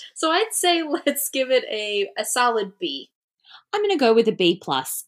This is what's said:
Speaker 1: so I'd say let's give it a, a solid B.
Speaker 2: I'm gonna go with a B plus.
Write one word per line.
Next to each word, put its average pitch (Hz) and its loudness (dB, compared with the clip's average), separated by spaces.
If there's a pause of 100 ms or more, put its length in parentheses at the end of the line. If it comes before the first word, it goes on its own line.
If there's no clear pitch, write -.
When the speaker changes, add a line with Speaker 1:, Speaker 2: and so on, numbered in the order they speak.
(160)
Speaker 1:
so 320 0
I'd 453 0
say 349 0
let's 302 -2
give 262 -2
it 254 2
a, 208 -4
a 214 -4
solid 226 0
B. 139 -8 (640)
Speaker 2:
I'm 415 0
gonna 403 2
go 240 4
with 226 6
a 220 2
B 180 2
plus. - -4